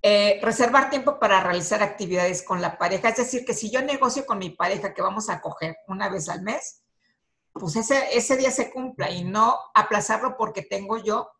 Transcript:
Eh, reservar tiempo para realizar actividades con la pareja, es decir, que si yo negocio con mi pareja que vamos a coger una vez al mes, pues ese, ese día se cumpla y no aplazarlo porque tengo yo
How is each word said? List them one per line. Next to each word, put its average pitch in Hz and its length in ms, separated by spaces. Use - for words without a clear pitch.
Eh, 202 360
reservar 247 480
tiempo 285 280
para 196 240
realizar 180 400
actividades 180 600
con 180 180
la 170 160
pareja, 185 320
es 220 80
decir, 247 300
que - 80
si 214 160
yo 254 100
negocio 269 460
con 208 120
mi 180 120
pareja 196 420
que - 80
vamos 202 300
a 170 100
coger 165 380
una 190 220
vez 185 180
al 175 140
mes, 233 400
pues 160 220
ese, 269 380
ese 240 220
día 262 140
se - 200
cumpla 247 400
y 175 140
no 214 340
aplazarlo 220 640
porque 214 240
tengo 196 420
yo 214 380